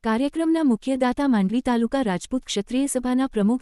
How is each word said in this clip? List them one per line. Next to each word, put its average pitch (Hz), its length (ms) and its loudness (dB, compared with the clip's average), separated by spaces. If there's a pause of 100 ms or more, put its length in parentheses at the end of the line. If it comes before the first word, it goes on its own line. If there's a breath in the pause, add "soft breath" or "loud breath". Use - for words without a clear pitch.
કાર્યક્રમના 311 600 0
મુખ્ય 262 320 2
દાતા 254 320 0
માંડવી 220 340 2
તાલુકા 233 400 0
રાજપૂત 226 420 -4
ક્ષત્રિય 247 440 -4
સભાના 254 400 -2
પ્રમુખ 220 340 0